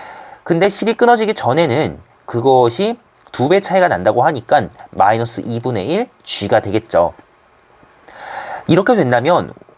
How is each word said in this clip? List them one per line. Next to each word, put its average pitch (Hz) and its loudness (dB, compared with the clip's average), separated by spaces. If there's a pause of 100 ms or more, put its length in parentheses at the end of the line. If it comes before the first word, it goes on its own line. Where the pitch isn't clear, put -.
(420)
근데 175 0
실이 208 -2
끊어지기 220 2
전에는 131 -2 (260)
그것이 127 2 (340)
두 - -2
배 190 4
차이가 185 0
난다고 107 0
하니까 143 0 (260)
마이너스 113 0
이분의 117 -4
일 196 -2 (160)
G가 104 -2
되겠죠. 98 0 (1500)
이렇게 196 2
된다면 131 0 (260)